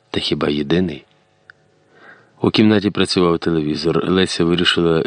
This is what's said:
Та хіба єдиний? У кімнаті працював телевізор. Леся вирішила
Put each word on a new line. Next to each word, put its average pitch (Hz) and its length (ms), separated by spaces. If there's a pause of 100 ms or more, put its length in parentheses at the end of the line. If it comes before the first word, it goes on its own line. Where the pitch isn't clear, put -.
(120)
Та - 80
хіба 76 300
єдиний? 73 560 (1400)
У 110 80
кімнаті 104 400
працював 87 500
телевізор. 78 720
Леся 90 360
вирішила 85 600